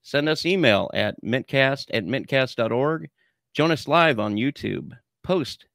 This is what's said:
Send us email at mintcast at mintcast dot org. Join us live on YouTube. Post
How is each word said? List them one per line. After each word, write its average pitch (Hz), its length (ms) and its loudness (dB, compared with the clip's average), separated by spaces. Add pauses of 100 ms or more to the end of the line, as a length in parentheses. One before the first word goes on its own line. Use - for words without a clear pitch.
Send 147 300 0
us 156 160 -2
email 135 480 4
at - 280 -2
mintcast 135 680 0
at 107 140 -2
mintcast 131 480 -2
dot 113 180 -2
org. 151 380 -2 (420)
Join 156 180 2
us 156 160 -2
live 156 320 4
on 107 180 -2
YouTube. 110 560 -4 (300)
Post - 520 -4